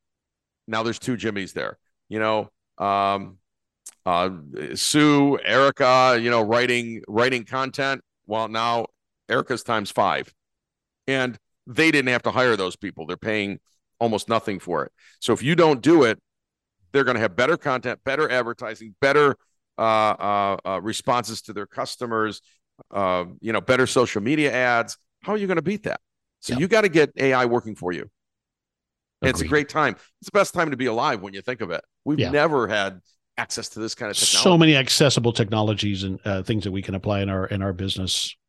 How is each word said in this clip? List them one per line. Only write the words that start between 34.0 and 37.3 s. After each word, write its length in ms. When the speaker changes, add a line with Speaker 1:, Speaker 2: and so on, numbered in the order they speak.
Speaker 1:
of 60
technology. 260
Speaker 2:
So 140
many 180
accessible 600
technologies 720
and, 200
uh, 180
things 220
that 80
we 80
can 140
apply 260
in 80
our, 180